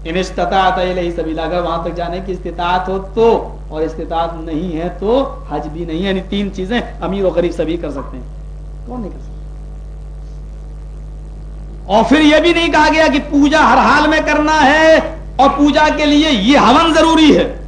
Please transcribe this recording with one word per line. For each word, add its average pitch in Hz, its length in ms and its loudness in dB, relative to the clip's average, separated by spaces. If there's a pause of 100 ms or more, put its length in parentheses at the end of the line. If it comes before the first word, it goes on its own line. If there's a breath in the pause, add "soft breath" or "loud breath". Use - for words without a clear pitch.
ان 165 120 -4
استطعت 185 600 0
الیہ 180 380 -2
سبیلا، 160 260 -4
اگر 175 180 -2
وہاں 170 220 -4
تک 170 140 -6
جانے 175 300 -6
کی 190 60 -6
استطاعت 175 560 -4
ہو 190 260 -4
تو، 226 420 2 (120)
اور 156 140 -6
استطاعت 165 520 -4
نہیں 165 420 -6
ہے 170 120 -4 (120)
تو 254 340 0 (160)
حج 147 220 -6
بھی 165 120 -6
نہیں 165 180 -4
ہے۔ 196 60 -2
یعنی 190 200 -2
تین 202 260 -4
چیزیں 196 260 -4 (200)
امیر 196 240 -2
و 180 40 2
غریب 170 280 0
سبھی 165 200 -2
کر 151 140 -6
سکتے 135 260 -10
ہیں، 123 80 -12 (640)
کون 247 140 -10
نہیں 180 100 -8
کر - 80 -12
سکتا؟ - 140 -14 (2500)
اور 208 220 2
پھر 302 120 4
یہ 302 200 6
بھی 339 120 2
نہیں 330 200 0
کہا 311 200 4
گیا 311 200 4
کہ 294 60 0 (120)
پوجا 294 280 4
ہر 254 200 4
حال 277 300 4
میں 311 180 2
کرنا 302 400 2
ہے 320 320 6 (380)
اور 269 200 6
پوجا 294 400 4
کے 302 100 0
لیے 294 240 4
یہ 247 280 4
ہون 311 360 4
ضروری 320 440 6
ہے۔ - 300 -4